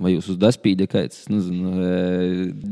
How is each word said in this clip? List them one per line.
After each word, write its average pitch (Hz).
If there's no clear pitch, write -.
Vai 92
jūs 87
uz 87
daspīdi 98
kāds, -
nezinu, 90
e, 90